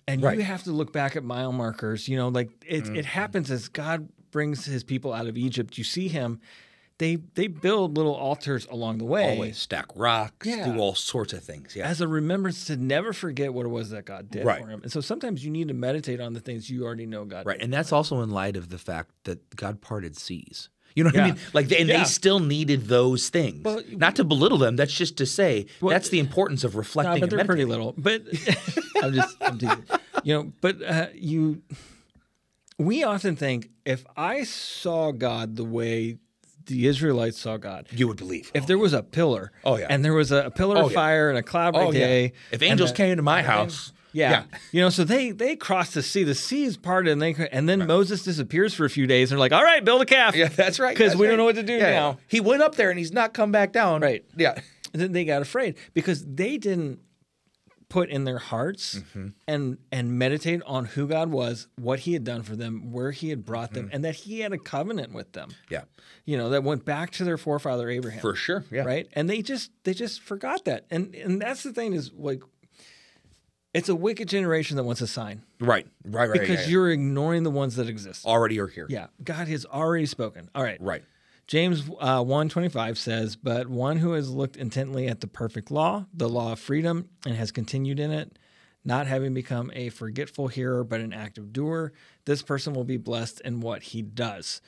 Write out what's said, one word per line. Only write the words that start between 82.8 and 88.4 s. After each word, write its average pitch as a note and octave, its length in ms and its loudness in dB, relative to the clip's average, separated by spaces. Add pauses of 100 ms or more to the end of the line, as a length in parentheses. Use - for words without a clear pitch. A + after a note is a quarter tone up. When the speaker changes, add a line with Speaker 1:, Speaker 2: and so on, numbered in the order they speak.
Speaker 1:
says, A2+ 360 -4
"But B2 340 -4
one C3 300 -2
who E3+ 140 2
has C#3+ 180 -2
looked C3+ 260 -4
intently C3 520 -4
at A#2 140 -4
the G#2+ 40 -8
perfect A2 440 -8
law, F3 420 0
the D#3+ 160 -2
law A#2 240 -2
of A2 80 -6
freedom, E3 480 -2 (160)
and A#2+ 120 -4
has A2 160 -4
continued C3+ 460 -4
in D3 120 -4
it, D3+ 280 -8 (460)